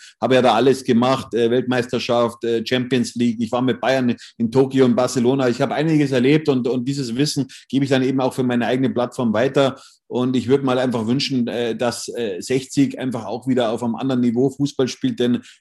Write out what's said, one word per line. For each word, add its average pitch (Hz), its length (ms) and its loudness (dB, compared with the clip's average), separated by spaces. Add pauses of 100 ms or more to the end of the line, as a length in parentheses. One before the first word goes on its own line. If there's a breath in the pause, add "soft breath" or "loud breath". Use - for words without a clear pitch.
(200 loud breath)
habe 123 140 2
ja 127 80 6
da 120 120 6
alles 131 280 4
gemacht, 123 520 0
äh, 117 160 2
Weltmeisterschaft, 120 920 0
äh, 117 240 -2
Champions 127 500 -2
League, 120 240 0
ich 110 120 -4
war 123 80 0
mit 123 220 0
Bayern 123 340 0 (220 loud breath)
in 117 120 0
Tokio 131 360 4
und 117 100 4
Barcelona, 127 540 2
ich 120 100 -2
habe 113 140 -2
einiges 147 360 2
erlebt 139 380 2
und, 127 180 2
und 123 220 -2
dieses 135 260 -4
Wissen 139 340 -2 (200 loud breath)
gebe 139 160 0
ich 127 60 -2
dann 131 120 2
eben 131 200 0
auch 127 100 0
für 127 120 -2
meine 120 220 0
eigene 127 220 0
Plattform 120 460 -2
weiter. 135 440 0 (300 loud breath)
Und 123 280 -2
ich 110 100 -2
würd 139 160 2
mal 127 160 0
einfach 120 280 -2
wünschen, 127 420 -2
äh, 113 260 -4
dass, 117 340 -4
äh, 101 320 -6
sechzig 135 580 -2
einfach 120 260 -6
auch 113 240 -8
wieder 120 220 2
auf 117 120 -4
einem 117 120 -2
anderen 127 260 -2
Niveau 123 300 2
Fußball 139 360 -2
spielt, 117 320 -4
denn 123 220 0 (200 loud breath)